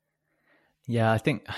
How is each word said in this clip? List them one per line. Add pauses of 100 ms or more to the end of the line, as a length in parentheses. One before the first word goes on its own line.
(880)
Yeah,
I
think, (120)